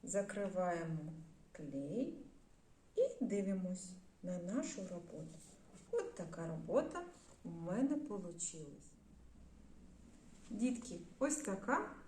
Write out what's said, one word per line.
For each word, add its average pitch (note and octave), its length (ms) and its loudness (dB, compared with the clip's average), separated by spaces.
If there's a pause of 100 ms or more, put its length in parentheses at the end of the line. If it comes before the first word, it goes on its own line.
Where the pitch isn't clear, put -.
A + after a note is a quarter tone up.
Закриваємо F3+ 1080 2 (400)
клей D3+ 640 0 (800)
і B4+ 280 6
дивимось F#3+ 640 2 (320)
на F3+ 160 0
нашу G#3 420 0
роботу. E3 580 -6 (520)
От - 240 2
така E3 320 -4
робота E3 560 2 (420)
у - 40 -4
мене F#3 480 4
получилась. E3 920 -6 (1600)
Дітки, A#3 500 2 (180)
ось D4 180 4
така C4 540 2 (180)